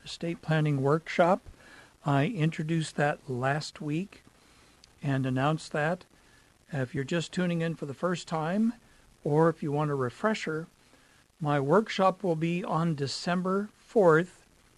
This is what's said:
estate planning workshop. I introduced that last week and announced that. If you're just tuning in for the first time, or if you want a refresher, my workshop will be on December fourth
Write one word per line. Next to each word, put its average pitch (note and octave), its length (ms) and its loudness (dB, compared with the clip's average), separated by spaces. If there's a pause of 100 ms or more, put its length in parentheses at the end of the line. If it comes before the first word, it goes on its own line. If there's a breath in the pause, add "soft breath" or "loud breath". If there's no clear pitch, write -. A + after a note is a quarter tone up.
estate - 380 -10
planning D3+ 400 0
workshop. E3 580 2 (640 loud breath)
I C#3+ 220 2
introduced D#3+ 680 -2
that D3 340 -2
last C3+ 500 -4
week D#3 420 -6 (800 soft breath)
and C3+ 220 -2
announced C3+ 480 -2
that. D#3+ 320 -2 (680 soft breath)
If C3 240 -4
you're C#3 80 -2
just D#3+ 300 -4
tuning F3 300 -2
in E3 140 -4
for D3+ 100 -10
the C3+ 80 -10
first F3 340 -4
time, F3+ 460 -2 (500 soft breath)
or D#3 240 4
if D#3+ 140 -2
you D3 100 -4
want D3 180 0
a C#3+ 40 -2
refresher, D#3+ 720 -2 (720 soft breath)
my D3 200 2
workshop F#3 600 2
will E3+ 140 0
be E3+ 260 -2
on E3 320 0
December F3+ 840 -4
fourth F3 600 4 (400)